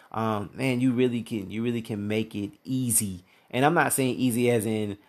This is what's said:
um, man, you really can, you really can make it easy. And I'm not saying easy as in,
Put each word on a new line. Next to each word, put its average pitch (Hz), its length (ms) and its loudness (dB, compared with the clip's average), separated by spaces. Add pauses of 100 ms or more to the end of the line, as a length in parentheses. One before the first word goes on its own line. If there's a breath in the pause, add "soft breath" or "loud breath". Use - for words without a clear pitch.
(120 soft breath)
um, 110 420 -2
man, 123 260 0
you 127 120 4
really 120 320 2
can, 98 260 -6
you 110 140 -4
really 117 180 -2
can 104 260 -6
make 110 280 -2
it 101 160 -6 (120)
easy. 113 600 -2 (260 soft breath)
And 127 160 2
I'm 160 80 4
not 143 200 2
saying 131 240 2
easy 120 340 2
as 113 160 2
in, 107 420 -2